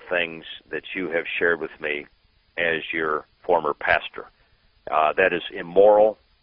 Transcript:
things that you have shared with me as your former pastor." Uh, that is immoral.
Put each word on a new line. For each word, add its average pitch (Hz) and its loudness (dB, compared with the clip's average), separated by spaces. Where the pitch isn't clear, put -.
things 82 -4
that 78 -8
you 92 -6
have 82 -2
shared 85 0
with - -10
me 73 -6
as 82 -2
your 78 -4
former 78 2
pastor." - -2
Uh, 76 2
that 90 2
is 85 -4
immoral. 101 4